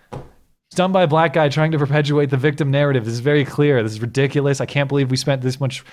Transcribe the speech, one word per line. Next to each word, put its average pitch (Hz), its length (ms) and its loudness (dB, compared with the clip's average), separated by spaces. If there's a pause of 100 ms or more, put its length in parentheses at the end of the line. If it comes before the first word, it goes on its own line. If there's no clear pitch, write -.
(120)
it's - 640 -20
done 185 160 0
by 190 120 4
a 170 40 4
black 160 240 2
guy 160 160 2
trying 156 240 0
to 160 60 0
perpetuate 147 540 0
the 139 60 2
victim 147 320 0
narrative. 139 360 2
This 113 80 -4
is 120 80 -6
very 147 240 2
clear. 143 360 2
This 107 120 -2
is 107 80 -12
ridiculous. 139 580 0
I 123 60 -6
can't 143 240 -2
believe 143 200 0
we 131 60 0
spent 131 260 -2
this 127 200 -4
much, 131 320 -6